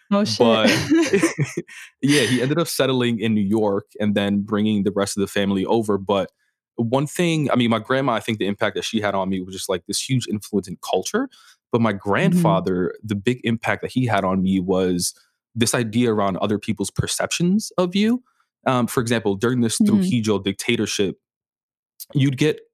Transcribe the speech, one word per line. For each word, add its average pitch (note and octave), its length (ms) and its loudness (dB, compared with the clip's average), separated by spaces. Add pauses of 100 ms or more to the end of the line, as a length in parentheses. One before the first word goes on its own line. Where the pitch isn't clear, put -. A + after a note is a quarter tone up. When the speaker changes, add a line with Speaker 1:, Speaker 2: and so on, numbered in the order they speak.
(120)
Speaker 1:
Oh, G3+ 140 2
shit. - 120 -4
Speaker 2:
But A2 320 4
Speaker 1:
<laughs> D4+ 640 2 (140)
Speaker 2:
<laughs> - 540 -12
yeah, C#3+ 220 2
he A#2 180 2
ended C#3+ 180 0
up E3 80 0
settling B2 540 0
in A2+ 120 2
New G#2+ 60 2
York G2+ 460 0 (140)
and G#2 140 0
then G2+ 280 2
bringing G#2 420 0
the G2 80 0
rest G2 240 -2
of G2+ 60 -2
the G2 60 0
family G2 380 0
over. G#2+ 320 0
But G2 340 -2 (440)
one B2 320 0
thing, E3 420 0
I - 60 0
mean, A#2+ 140 2
my A2 100 2
grandma, C3 340 0
I A2 60 0
think G#2+ 200 -4
the G2 80 -2
impact G2+ 280 -2
that F2+ 80 -4
she - 160 -2
had G2+ 160 0
on F#2+ 140 -2
me F#2+ 100 -2
was F#2 160 -10
just, - 140 -8
like, F#2 160 -4
this - 160 -6
huge C3 260 -2
influence G#2 400 -4
in F2+ 160 -12
culture. A3 460 -2 (420)
But A#2+ 80 2
my A2+ 140 2
Speaker 1:
Mm-hmm. G2 60 -8
Speaker 2:
grandfather, G2 1000 2
the G#2+ 140 -4
big B2 300 -2
impact A2+ 380 -2
that - 80 -8
he C3 140 0
had G2+ 200 0
on F#2+ 160 0
me F#2+ 180 2
was F#2 540 0 (420)
this A2+ 180 0
idea A#2+ 380 2
around G2 260 0
other G#2 220 0
people's G2+ 320 -4
perceptions - 840 -2
of F3+ 180 0
you. A3+ 280 2 (440)
Um, B2 200 2
for - 120 -2
example, A2+ 360 0
during A#2+ 260 0
this A2+ 180 0
Speaker 1:
Mm-hmm. G#2 220 4
Speaker 2:
Trujillo G#2 380 0
dictatorship, G2 800 -2 (960)
you'd C3+ 240 2
get D3+ 220 2 (140)